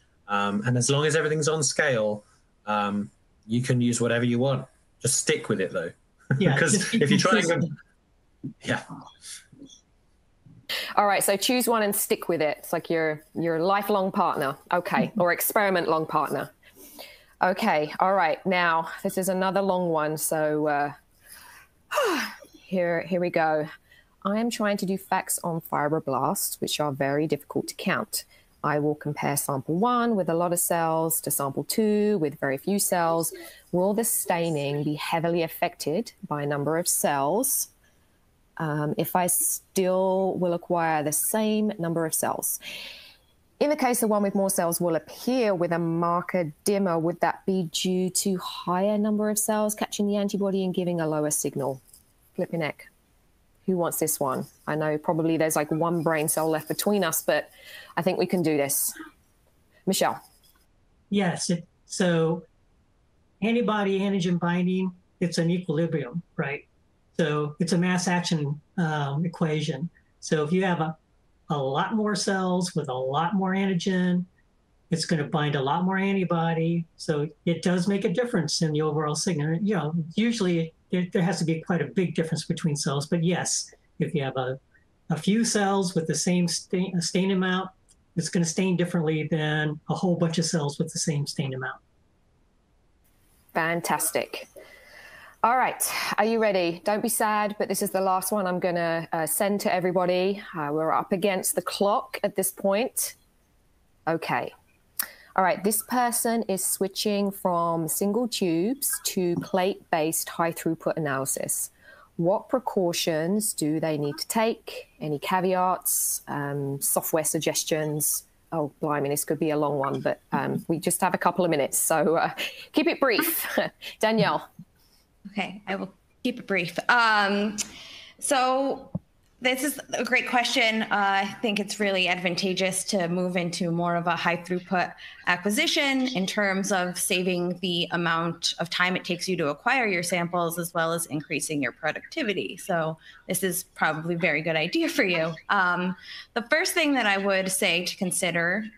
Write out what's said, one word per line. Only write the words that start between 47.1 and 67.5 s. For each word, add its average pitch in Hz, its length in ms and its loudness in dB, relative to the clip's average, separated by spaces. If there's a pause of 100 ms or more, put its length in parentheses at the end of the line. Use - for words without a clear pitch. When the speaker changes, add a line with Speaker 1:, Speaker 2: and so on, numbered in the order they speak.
Speaker 3:
that - 260 0
be 190 180 2 (100)
due 185 360 0
to 185 280 0
higher 190 600 0
number 214 320 2
of 208 80 0
cells 214 380 0
catching - 320 -2
the 202 80 2
antibody 196 480 0
and 185 100 0
giving 175 280 0
a 156 60 0
lower 151 240 0
signal? 135 500 -4 (540)
Flipping 170 260 -2
heck. - 280 -6 (760)
Who 185 120 2
wants 160 200 0
this - 220 0
one? 139 260 -2 (220)
I 151 80 0
know 156 220 0
probably 160 400 2
there's, 160 180 2
like, 151 160 0
one 165 320 2
brain 160 240 2
cell 160 220 0
left 156 180 0
between 202 340 0
us, 160 200 0
but 151 280 0 (460)
I 170 60 -2
think 180 160 2
we 180 80 2
can 180 160 2
do 156 160 4
this. 139 340 0 (920)
Michelle. 185 360 0 (880)
Speaker 2:
Yes. 190 400 0
It, 170 160 -2 (200)
so 170 580 2 (1000)
antibody 208 600 2
antigen 185 360 2
binding, 180 540 0 (300)
it's 170 160 0
an 165 120 2
equilibrium, 160 720 -2 (140)
right? 143 320 -6 (500)
So 151 420 0